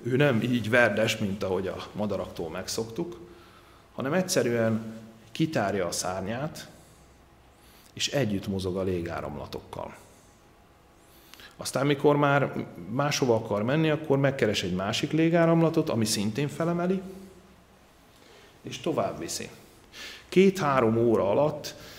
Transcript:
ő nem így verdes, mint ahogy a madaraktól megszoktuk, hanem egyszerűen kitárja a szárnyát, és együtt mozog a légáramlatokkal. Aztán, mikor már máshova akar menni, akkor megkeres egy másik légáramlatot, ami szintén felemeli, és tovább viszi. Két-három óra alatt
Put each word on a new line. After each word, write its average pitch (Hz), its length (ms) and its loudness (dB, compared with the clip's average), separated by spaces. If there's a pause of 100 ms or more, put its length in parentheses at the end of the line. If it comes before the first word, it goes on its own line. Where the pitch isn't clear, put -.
ő 123 140 0
nem 131 260 4
így 120 280 0
verdes, 113 460 4
mint 101 260 -4
ahogy 95 240 0
a 85 260 -6
madaraktól 92 580 -4
megszoktuk, 110 680 -6 (760)
hanem 135 180 -4
egyszerűen 117 840 0 (380)
kitárja 104 540 0
a 87 60 -4
szárnyát, 95 760 -6 (1200)
és - 160 -4
együtt 104 380 -2
mozog 95 300 -2
a 95 60 0
légáramlatokkal. 73 1120 -6 (1600)
Aztán, 131 300 -2
mikor 143 300 4
már 143 500 2 (240)
máshova 135 440 2
akar 110 280 0
menni, 156 280 2
akkor 151 280 0
megkeres 131 440 2
egy 90 120 -2
másik 101 380 -2
légáramlatot, 165 760 4
ami 113 160 0
szintén 107 440 -2
felemeli, 175 540 -2 (1600)
és - 160 -10
tovább 104 400 -2
viszi. - 320 -8 (800)
Két-három 147 680 4
óra 110 340 4
alatt 143 440 0 (240)